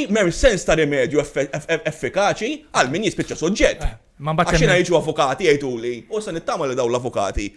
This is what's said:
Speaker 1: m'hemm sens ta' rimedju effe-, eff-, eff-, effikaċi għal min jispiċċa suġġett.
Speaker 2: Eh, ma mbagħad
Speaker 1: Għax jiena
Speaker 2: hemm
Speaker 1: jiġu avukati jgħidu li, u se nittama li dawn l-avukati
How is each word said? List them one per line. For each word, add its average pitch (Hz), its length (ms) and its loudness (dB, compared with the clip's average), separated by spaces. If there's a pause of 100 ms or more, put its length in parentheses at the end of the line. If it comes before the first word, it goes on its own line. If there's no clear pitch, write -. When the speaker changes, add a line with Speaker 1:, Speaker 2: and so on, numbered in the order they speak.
Speaker 1:
m'hemm 196 240 2
sens 196 380 2
ta' 165 100 4
rimedju 143 420 2
effe-, 139 280 -2
eff-, 151 180 -10
eff-, 160 240 -2
effikaċi 196 600 -2 (180)
għal 143 240 0
min 190 160 0
jispiċċa - 320 -6
suġġett. 160 420 2
Speaker 2:
Eh, - 140 -2 (260)
ma 151 100 -2
mbagħad 170 220 0
Speaker 1:
Għax 160 80 4
jiena 175 140 4
Speaker 2:
hemm 180 100 4
Speaker 1:
jiġu 175 100 2
avukati 151 540 0
jgħidu 143 200 2 (120)
li, 120 80 -4 (160)
u 214 160 -6
se 208 100 -8
nittama 165 380 -4
li 127 80 -2
dawn 120 160 0
l-avukati 107 640 -2